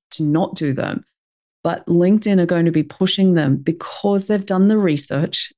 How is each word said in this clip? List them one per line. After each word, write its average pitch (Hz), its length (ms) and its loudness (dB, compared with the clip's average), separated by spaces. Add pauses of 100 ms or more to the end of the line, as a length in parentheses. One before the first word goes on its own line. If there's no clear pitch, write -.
(120)
to - 120 -4
not 156 320 -2
do 147 180 -4
them. - 320 -6 (580)
But - 220 -4
LinkedIn 190 540 2
are 170 80 2
going 170 180 2
to 165 60 2
be 160 100 0
pushing 185 540 0
them 139 220 2
because 196 680 -2
they've 208 180 -2
done 196 260 2
the 214 100 4
research, 151 800 -2